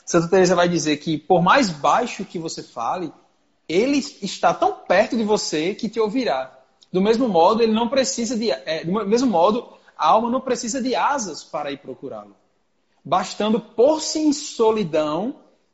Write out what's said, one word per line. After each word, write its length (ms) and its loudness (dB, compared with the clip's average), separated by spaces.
Santa 220 0
Teresa 260 4
vai 160 4
dizer 280 0
que 200 -4
por 240 2
mais 280 4
baixo 560 -2
que 120 -14
você 240 -10
fale, 500 -8
ele 280 2
está 320 0
tão 200 0
perto 440 0
de 80 0
você 500 -2
que 140 -8
te 100 -6
ouvirá. 580 -2
Do 100 0
mesmo 260 2
modo, 360 4
ele 100 2
não 160 0
precisa 480 -2
de... 120 -2
é, 360 -6
do 200 -2
mesmo 240 2
modo, 440 2
a 100 0
alma 220 4
não 100 -2
precisa 420 -4
de 140 -2
asas 480 -2
para 260 -8
ir 100 -10
procurá-lo. 540 -16
Bastando 560 -2
pôr-se 600 0
em 120 2
solidão, 1040 -2